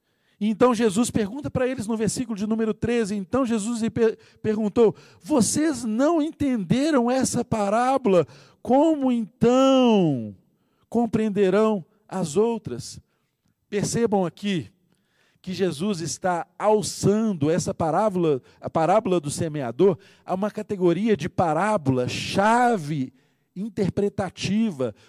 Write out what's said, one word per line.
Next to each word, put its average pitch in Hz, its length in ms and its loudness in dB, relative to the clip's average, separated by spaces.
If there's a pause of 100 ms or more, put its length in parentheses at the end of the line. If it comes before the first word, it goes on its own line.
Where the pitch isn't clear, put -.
(380)
E 208 120 0
então 240 240 2
Jesus 226 360 0
pergunta 220 400 -4
para 254 160 -2
eles 262 200 -6
no 226 100 -4
versículo 220 400 -4
de 208 100 -6
número 220 280 -2
treze, 220 400 -2
então 240 320 -2
Jesus 220 340 -4
lhe 226 80 -2
per-, 226 300 0 (240)
perguntou, 214 520 2 (280)
"Vocês 294 640 0
não 277 360 0
entenderam 254 880 0
essa 254 320 -2
parábola? 214 840 0 (340)
Como 277 520 2
então 226 1200 2 (540)
compreenderão 208 960 0 (200)
as 165 300 -6
outras?" 214 640 -4 (680)
Percebam 202 560 0
aqui 170 460 -6 (720)
que 185 100 -10
Jesus 170 480 -4
está 170 460 -4 (100)
alçando 202 920 0
essa 180 240 -2
parábola, 170 640 0 (200)
a - 100 -10
parábola 180 480 2
do 143 120 -4
semeador, 151 680 0 (260)
a 175 100 -4
uma 196 180 -4
categoria 202 640 0
de 160 120 -6
parábola 156 800 0
chave 175 1040 0 (440)
interpretativa, 196 1400 -4 (140)